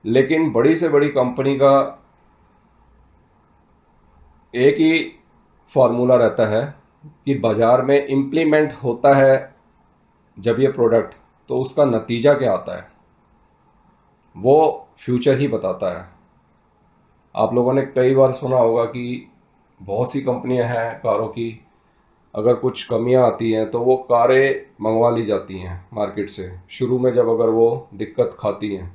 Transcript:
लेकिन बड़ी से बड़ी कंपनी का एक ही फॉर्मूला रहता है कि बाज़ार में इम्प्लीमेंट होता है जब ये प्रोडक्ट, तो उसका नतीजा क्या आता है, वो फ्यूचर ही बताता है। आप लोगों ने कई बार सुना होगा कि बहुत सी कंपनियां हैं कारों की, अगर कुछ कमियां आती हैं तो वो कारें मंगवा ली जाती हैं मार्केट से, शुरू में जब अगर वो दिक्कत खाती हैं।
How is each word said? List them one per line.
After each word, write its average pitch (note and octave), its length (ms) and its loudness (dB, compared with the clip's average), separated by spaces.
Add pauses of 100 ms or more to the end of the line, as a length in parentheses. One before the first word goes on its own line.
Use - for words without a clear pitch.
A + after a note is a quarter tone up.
लेकिन C3+ 460 2
बड़ी B2+ 240 2
से E3 140 -2
बड़ी D3 200 2
कंपनी C3+ 460 -2
का C#3 180 4 (2750)
एक C3 240 2
ही D#3+ 340 0 (600)
फॉर्मूला B2 440 2
रहता A2+ 320 2
है G#2+ 160 -2 (640)
कि C#3 100 0
बाज़ार A2+ 460 2
में C#3 260 2
इम्प्लीमेंट D3+ 680 0
होता C3 420 0
है C3+ 400 2 (840)
जब A2+ 220 -2
ये C3 120 2
प्रोडक्ट, A#2 420 0 (360)
तो B2+ 100 -2
उसका C3 260 0
नतीजा A#2+ 480 0
क्या B2+ 200 0
आता F2+ 240 -6
है, - 100 -16 (1500)
वो C#3 640 2
फ्यूचर B2+ 420 0
ही C#3+ 80 -2
बताता F#2 500 -6
है। F2 120 -18 (1300)
आप A2 180 0
लोगों B2 200 2
ने C3+ 120 0
कई C3 300 0
बार C3 180 4
सुना B2+ 240 -4
होगा A#2 280 2
कि B2 460 -10 (480)
बहुत G2+ 320 -6
सी C3+ 100 -6
कंपनियां B2 460 -2
हैं A#2 320 -6
कारों A2 300 -2
की, A2+ 340 -10 (680)
अगर A2 220 0
कुछ - 280 -6
कमियां B2 400 2
आती A2+ 280 0
हैं A2 200 0
तो A#2 80 -4
वो B2+ 240 2
कारें C3 600 2 (160)
मंगवा A2+ 280 0
ली A#2 160 -2
जाती F#2+ 340 -6
हैं F2+ 340 -14
मार्केट G2+ 360 -6
से, F2+ 220 -14 (180)
शुरू B2+ 300 -4
में B2+ 140 0
जब A#2 160 2
अगर A2+ 200 0
वो A2+ 440 0
दिक्कत G#2+ 460 -4
खाती G2+ 360 -6
हैं। F2+ 200 -12